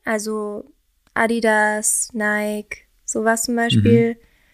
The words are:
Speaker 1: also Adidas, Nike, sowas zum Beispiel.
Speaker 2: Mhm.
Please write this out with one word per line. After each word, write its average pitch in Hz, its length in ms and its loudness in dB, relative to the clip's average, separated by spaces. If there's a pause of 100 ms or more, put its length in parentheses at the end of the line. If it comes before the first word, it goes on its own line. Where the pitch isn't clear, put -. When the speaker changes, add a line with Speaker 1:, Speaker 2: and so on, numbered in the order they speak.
Speaker 1:
also 214 600 -6 (520)
Adidas, 214 960 0
Nike, 208 720 -4 (200)
sowas 226 400 0
zum 240 120 -2
Beispiel. 233 580 4
Speaker 2:
Mhm. 226 60 -20 (340)